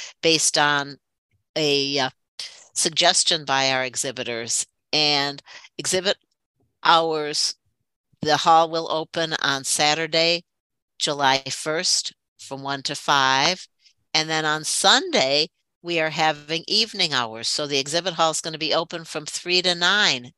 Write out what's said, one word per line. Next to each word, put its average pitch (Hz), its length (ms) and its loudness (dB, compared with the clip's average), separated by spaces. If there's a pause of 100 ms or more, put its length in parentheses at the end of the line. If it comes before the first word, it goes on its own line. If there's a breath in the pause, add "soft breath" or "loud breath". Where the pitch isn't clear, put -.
(220 loud breath)
based 160 360 2
on 143 400 0 (580)
a, 143 420 0
uh, 131 120 0 (640 loud breath)
suggestion 170 720 2
by 135 260 2
our 131 140 0
exhibitors. 120 800 -6 (260)
And 143 500 0 (360 loud breath)
exhibit 185 400 -2 (680)
hours, 156 720 0 (680)
the 151 140 2
hall 165 340 6
will 165 200 -2
open 160 520 -2
on 135 200 0
Saturday, 160 800 2 (540)
July 139 540 2
first - 640 -2 (260)
from 135 240 -12
one 139 180 -6
to 143 140 -6
five. 139 720 2 (440 soft breath)
And 156 160 0
then 160 160 -2
on 156 200 -2
Sunday, 190 840 2 (340)
we 170 160 -2
are 156 100 0
having 156 580 -2
evening 202 460 -2
hours. 117 340 -2
So 151 200 -2
the 143 100 0
exhibit 165 380 -2
hall 165 160 2
is 156 100 -4
gonna 160 160 -10
be 156 160 -2
open 165 300 -2
from 151 240 -10
three 180 340 -2
to 180 140 0
nine 175 640 0